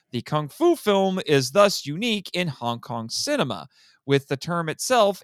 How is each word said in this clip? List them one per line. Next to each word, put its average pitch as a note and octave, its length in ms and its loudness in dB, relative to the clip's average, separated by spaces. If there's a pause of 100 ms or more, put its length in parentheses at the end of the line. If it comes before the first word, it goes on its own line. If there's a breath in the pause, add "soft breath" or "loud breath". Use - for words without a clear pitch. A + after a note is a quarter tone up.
(100)
The A#2 120 -6
kung D3+ 260 -4
fu E4+ 280 2
film F#3+ 500 2
is C3+ 240 2
thus G3 340 4
unique G3+ 480 -4
in F3 160 -2
Hong A#2 320 -6
Kong A2+ 280 -8
cinema, C3+ 600 -4 (380 soft breath)
with C#3 220 2
the C#3 80 -4
term E3 340 -4
itself G3+ 540 2